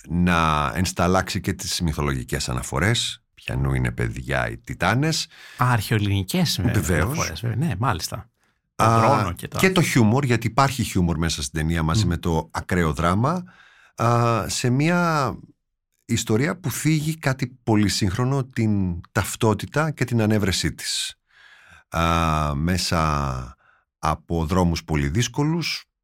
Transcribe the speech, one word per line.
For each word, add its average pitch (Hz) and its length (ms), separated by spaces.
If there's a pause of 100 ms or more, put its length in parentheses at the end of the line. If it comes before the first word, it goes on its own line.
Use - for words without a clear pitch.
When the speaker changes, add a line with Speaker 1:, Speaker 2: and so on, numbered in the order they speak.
Speaker 1:
να 80 640
ενσταλλάξει 90 680
και 95 120
τις - 280
μυθολογικές 73 680
αναφορές, 67 760 (120)
ποιανού 67 400
είναι 62 160
παιδιά 60 600
οι 57 80
Τιτάνες. 117 680 (360)
Speaker 2:
Α, 123 100
αρχαιοελληνικές, 104 840
ε, 101 40
Speaker 1:
Βεβαίως. 82 420
Speaker 2:
αναφορές, - 360
βέβαια. 117 160
Ναι, 156 220
μάλιστα. 104 520 (460)
Speaker 1:
Α, 107 100
Speaker 2:
Τον 113 140
Κρόνο 107 320
και - 160
τα 101 100
Speaker 1:
και 190 120
το 185 120
χιούμορ, 120 420
γιατί 117 220
υπάρχει 131 360
χιούμορ 85 360
μέσα 80 240
στην 78 180
ταινία 80 220
μαζί 80 200
Speaker 2:
Μμμ. 87 60
Speaker 1:
με 85 80
το 80 360
ακραίο 85 400
δράμα, 107 520 (580)
α, 117 460
σε 120 220
μια 156 640 (720)
ιστορία 107 540
που 127 120
θίγει 156 480
κάτι 131 280 (160)
πολύ 107 260
σύγχρονο, 123 560
την 101 560 (120)
ταυτότητα 110 800
και 131 140
την 117 180
ανέβρεσή 101 500
της. - 460 (680)
Α, 80 680
μέσα 73 1000 (420)
από 80 480
δρόμους 87 380
πολύ 73 240
δύσκολους, 147 760 (200)